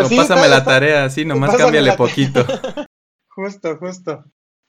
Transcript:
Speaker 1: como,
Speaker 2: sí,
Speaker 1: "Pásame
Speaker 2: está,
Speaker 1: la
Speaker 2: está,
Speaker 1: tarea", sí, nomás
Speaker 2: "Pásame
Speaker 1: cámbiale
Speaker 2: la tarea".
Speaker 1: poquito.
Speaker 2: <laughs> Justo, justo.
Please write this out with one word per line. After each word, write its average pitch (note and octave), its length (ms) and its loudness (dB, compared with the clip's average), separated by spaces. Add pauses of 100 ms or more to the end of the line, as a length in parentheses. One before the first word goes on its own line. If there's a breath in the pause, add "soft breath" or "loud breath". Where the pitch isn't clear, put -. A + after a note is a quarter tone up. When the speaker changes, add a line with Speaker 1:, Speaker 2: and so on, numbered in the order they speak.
Speaker 1:
como, C3 60 0
Speaker 2:
sí, A#3 60 0
Speaker 1:
"Pásame - 260 2
Speaker 2:
está, D3+ 80 4
Speaker 1:
la C#3 100 6
Speaker 2:
está, C3 120 0
Speaker 1:
tarea", C#3 380 2
sí, D3+ 160 -6
nomás C#3 260 -2
Speaker 2:
"Pásame G3 140 2
Speaker 1:
cámbiale D3 240 2
Speaker 2:
la - 80 0
tarea". A#2+ 160 2
Speaker 1:
poquito. C3+ 320 0
Speaker 2:
<laughs> C4 420 -8 (420)
Justo, F#3+ 480 -10
justo. F3 460 -12 (460)